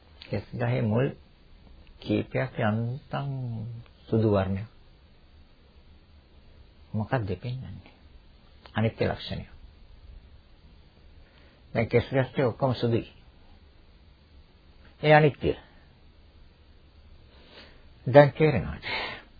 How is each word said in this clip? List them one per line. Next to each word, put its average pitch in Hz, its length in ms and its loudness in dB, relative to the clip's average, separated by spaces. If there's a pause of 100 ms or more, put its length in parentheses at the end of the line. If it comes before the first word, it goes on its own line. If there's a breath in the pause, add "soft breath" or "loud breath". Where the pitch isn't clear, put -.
(220)
කෙස් - 300 -6
ගහේ 120 300 -2
මුල් 117 240 2 (880)
කීපයක් 127 640 -4
යන්තම් 120 720 -4 (720)
සුදු 113 280 0
වර්ණයක්. 98 380 0 (2250)
මොකක්ද 107 460 -4
පෙන්වන්නේ? 120 580 -12 (760)
අනිත්‍ය 110 340 -2
ලක්ෂණය. - 420 -6 (2250 soft breath)
දැන් - 180 -2
කෙස් 117 180 2
ගස් 131 220 0
ටික 139 180 0
ඔක්කොම 123 280 -2
සුදුයි. 117 340 0 (1900)
ඒ 151 140 6
අනිත්‍ය. - 420 4 (2500 soft breath)
දැන් 139 260 10
තේරෙනවද? 147 520 0 (560 loud breath)